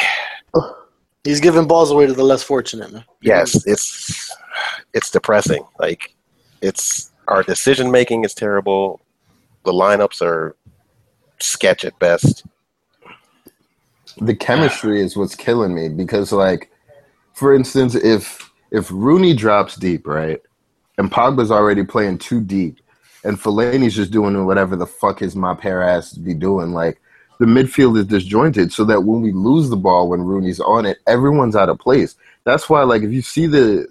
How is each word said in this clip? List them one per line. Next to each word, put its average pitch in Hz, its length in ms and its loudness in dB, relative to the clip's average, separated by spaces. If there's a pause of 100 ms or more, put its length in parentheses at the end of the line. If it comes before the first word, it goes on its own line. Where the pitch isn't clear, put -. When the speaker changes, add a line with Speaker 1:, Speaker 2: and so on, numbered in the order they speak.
(1300)
Speaker 1:
He's 143 160 -2
giving 165 260 4
balls 165 240 4
away 147 160 4
to 135 60 0
the 127 100 0
less 135 180 4
fortunate, 117 520 -6
man. 107 100 -18 (180)
Speaker 2:
Yes, 104 460 0
it's, - 680 -6 (600)
it's - 180 -6
depressing. 92 540 0 (120)
Like, - 380 -6 (460)
it's, - 500 -6 (160)
our 98 160 0
decision 127 480 0
making 120 320 2
is 101 100 -4
terrible. 98 680 -2 (640)
The 92 80 0
lineups 101 480 2
are 80 340 -4 (840)
sketch - 440 -2
at - 160 -10
best. 87 460 0 (1700)
Speaker 3:
The 107 160 0
chemistry 120 680 0
is 92 140 -4
what's 101 200 -4
killing 110 400 -2
me 82 140 -6
because, 92 420 -4
like, 95 400 0 (640)
for 139 200 4
instance, 131 400 2
if, - 560 0 (220)
if 104 200 -4
Rooney 156 440 2
drops 104 400 0
deep, 90 320 -4
right, 78 340 -4 (560)
and 98 140 -2
Pogba's 123 400 0
already 104 320 2
playing 98 340 -2
too 117 240 -4
deep, 92 380 -4 (440)
and 104 160 -4
Fellaini's 117 560 0
just 101 160 -2
doing 101 340 0
whatever 95 300 0
the 87 120 -6
fuck - 320 -4
his 95 160 -6
mop 90 260 -4
hair 92 220 -4
ass 90 300 -2
be 87 200 -8
doing, 87 380 -2
like, 82 280 -4 (400)
the 123 60 4
midfield 127 540 4
is 98 80 -2
disjointed 104 680 0
so 110 120 0
that 107 180 2
when 110 180 0
we 110 100 -2
lose 127 380 2
the 117 80 -2
ball, 90 320 0
when 90 140 -2
Rooney's 92 360 -4
on 107 280 0
it, 92 180 -4
everyone's 127 500 2
out 98 140 2
of - 80 -2
place. 127 380 0 (300)
That's 135 220 0
why, 151 140 4
like, 120 220 2
if 107 80 -4
you 127 100 -4
see 156 240 -2
the, 123 460 2